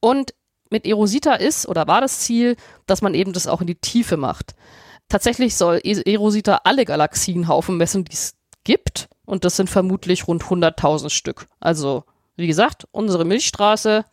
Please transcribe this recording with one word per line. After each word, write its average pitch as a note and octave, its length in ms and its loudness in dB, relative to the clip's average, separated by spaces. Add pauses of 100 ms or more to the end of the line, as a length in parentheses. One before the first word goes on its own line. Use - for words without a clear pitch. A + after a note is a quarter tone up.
Und C4 340 2 (340)
mit - 160 -2
eROSITA G#3+ 500 2
ist - 320 0
oder D#3+ 200 -2
war F#3+ 160 4
das C4 180 -2
Ziel, A#3+ 360 0 (300)
dass F#3 160 0
man G3 120 2
eben F#3+ 180 0
das E3+ 140 -4
auch D#3+ 160 -2
in F3 60 -6
die F3 80 -4
Tiefe - 420 -2
macht. B2 360 -6 (540)
Tatsächlich A#3+ 480 0
soll F3 280 2
E-, G3+ 180 -2 (100)
eROSITA G#3 520 2
alle B3 200 4
Galaxienhaufen E3 920 0
messen, E3+ 260 0
die - 100 -20
es - 200 -8 (300)
gibt. - 440 0 (160)
Und F#3+ 220 -4
das F3 100 0
sind F#3+ 140 0
vermutlich F#3 580 0
rund E3+ 220 -2
hunderttausend D#3 600 0
Stück. - 340 -6 (140)
Also, C#3+ 440 -2 (320)
wie E3+ 100 -4
gesagt, F3 440 0
unsere F3+ 360 0
Milchstraße, G#3+ 880 0